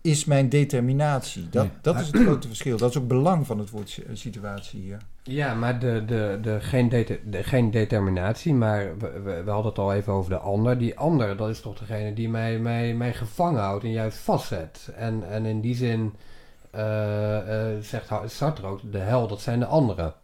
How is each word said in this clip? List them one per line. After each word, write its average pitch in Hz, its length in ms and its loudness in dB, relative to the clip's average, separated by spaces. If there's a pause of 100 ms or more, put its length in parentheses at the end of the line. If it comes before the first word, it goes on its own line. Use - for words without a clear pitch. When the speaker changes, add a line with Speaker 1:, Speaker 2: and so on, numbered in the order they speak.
Speaker 1:
is 151 240 2
mijn 139 240 6
determinatie. 135 1000 2
Dat, 110 120 4
Speaker 2:
Nee. 98 180 2
Speaker 1:
dat 165 140 2
Speaker 2:
Maar 120 80 0
Speaker 1:
is 151 60 -2
het 147 140 0
grote - 260 4
verschil. 113 280 -2
Dat 120 140 4
is 117 80 -2
ook 123 100 0
belang 139 380 4
van 107 120 -2
het 104 120 -6
woord 104 180 -8
si-, - 240 -12
situatie 101 680 -10
hier. 95 180 -8 (240)
Speaker 3:
Ja, 135 320 -2
maar 120 240 0
de, 117 280 0
de, 107 360 0
de, 107 180 0
geen 123 280 4
dete-, 113 320 2 (100)
de, 95 120 -2
geen 120 280 4
determinatie, 104 840 2
maar 104 440 2
we, 101 260 -8
we, 90 200 -4
we 104 60 -2
hadden 107 200 0
het - 80 -6
al 98 140 2
even 101 200 0
over 92 180 0
de 92 80 0
ander. 110 400 2
Die 117 200 0
ander, 131 380 2
dat 107 120 -2
is 110 120 -6
toch 104 180 -10
degene 107 360 -4
die 113 140 -2
mij, 113 300 -2
mij, 117 360 0
mij 120 200 0
gevangen 151 480 0
houdt 101 220 -2
en 113 80 -4
juist 110 260 -2
vastzet. - 800 -4
En, 110 340 -4
en 110 140 -2
in 110 160 -2
die 120 140 0
zin, 113 380 0 (580)
eh, 107 1040 -2
eh, 107 60 -8
zegt 110 260 -8
Ha-, 107 180 -4
Sartre 143 400 -2
ook, 98 140 -6 (120)
de 101 60 -4
hel, 113 300 2
dat 101 120 -6
zijn 120 180 -2
de 120 80 2
anderen. 92 580 2